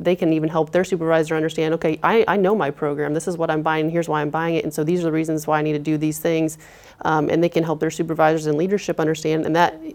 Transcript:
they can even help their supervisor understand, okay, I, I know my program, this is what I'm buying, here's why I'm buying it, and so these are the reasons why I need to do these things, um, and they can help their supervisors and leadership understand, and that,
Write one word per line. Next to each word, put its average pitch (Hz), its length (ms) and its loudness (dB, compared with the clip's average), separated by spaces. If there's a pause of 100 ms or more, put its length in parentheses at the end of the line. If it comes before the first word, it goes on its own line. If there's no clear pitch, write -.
they 175 100 2
can 175 200 0
even 156 160 0
help 160 200 -2
their 180 140 2
supervisor 165 500 0
understand, 160 380 0
okay, 165 300 0
I, 208 260 4
I 180 80 2
know 196 180 4
my 156 160 0
program, 147 440 -2
this 160 120 -2
is 175 120 -4
what 165 120 0
I'm 156 120 0
buying, 156 260 0
here's 165 180 0
why 156 140 0
I'm 147 80 -2
buying 165 280 -2
it, - 80 -2
and 156 100 -6
so 156 100 -2
these 175 160 0
are 170 40 -2
the 160 80 0
reasons 156 340 -2
why 151 140 2
I - 20 0
need 151 100 0
to 147 60 0
do 151 180 -2
these 151 220 -2
things, 160 400 0 (480)
um, 156 240 0
and 165 120 2
they 170 60 4
can 165 160 0
help 156 160 -2
their 160 100 0
supervisors 160 540 0
and 151 140 0
leadership 190 420 -2
understand, 156 460 0
and 160 100 0
that, 175 240 2 (140)